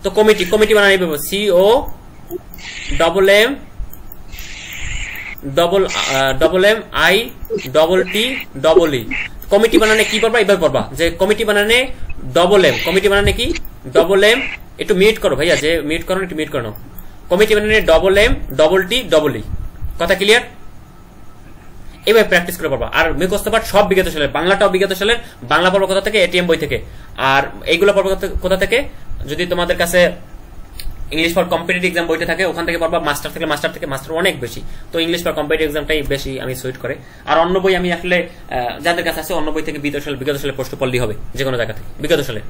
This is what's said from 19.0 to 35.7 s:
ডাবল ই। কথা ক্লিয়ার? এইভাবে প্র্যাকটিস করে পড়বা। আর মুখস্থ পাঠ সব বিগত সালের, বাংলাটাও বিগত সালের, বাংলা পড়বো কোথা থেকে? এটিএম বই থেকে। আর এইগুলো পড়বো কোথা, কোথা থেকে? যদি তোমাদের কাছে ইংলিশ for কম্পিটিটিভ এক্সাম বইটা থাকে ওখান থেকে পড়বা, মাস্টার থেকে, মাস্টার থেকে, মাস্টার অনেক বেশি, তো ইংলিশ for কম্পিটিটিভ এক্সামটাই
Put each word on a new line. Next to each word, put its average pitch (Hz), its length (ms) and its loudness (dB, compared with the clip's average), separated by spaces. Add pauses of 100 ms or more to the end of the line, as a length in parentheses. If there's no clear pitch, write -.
ডাবল 151 320 2
ই। 107 60 -6 (580)
কথা 170 160 0
ক্লিয়ার? 202 260 2 (1600)
এইভাবে 220 220 4
প্র্যাকটিস 175 300 0
করে 160 120 -4
পড়বা। 120 180 -2
আর 160 260 0
মুখস্থ 185 360 -2
পাঠ 220 160 0
সব 202 220 4
বিগত 185 200 2
সালের, 151 220 -2
বাংলাটাও 190 400 2
বিগত 185 240 0
সালের, 202 240 0 (260)
বাংলা 151 260 2
পড়বো 190 180 2
কোথা 190 140 0
থেকে? 208 220 2
এটিএম 175 240 0
বই 165 100 4
থেকে। 135 220 -4 (380)
আর 135 260 2 (220)
এইগুলো 190 280 2
পড়বো 196 160 2
কোথা, 190 180 -2 (140)
কোথা 185 160 0
থেকে? 202 260 0 (440)
যদি 156 180 -4
তোমাদের 175 320 -2
কাছে 175 340 4 (1000)
ইংলিশ 160 220 0
for 180 100 2
কম্পিটিটিভ 180 460 -2
এক্সাম 170 180 -2
বইটা 165 180 -2
থাকে 170 200 -2
ওখান 170 200 -4
থেকে 170 120 -2
পড়বা, 165 220 0
মাস্টার 151 320 -4
থেকে, 170 140 -6
মাস্টার 156 260 -2
থেকে, - 140 -10
মাস্টার 139 320 -6
অনেক 170 220 0
বেশি, 120 220 -8 (300)
তো 170 80 -4
ইংলিশ 170 240 -2
for 170 80 -2
কম্পিটিটিভ 156 360 0
এক্সামটাই 147 340 -2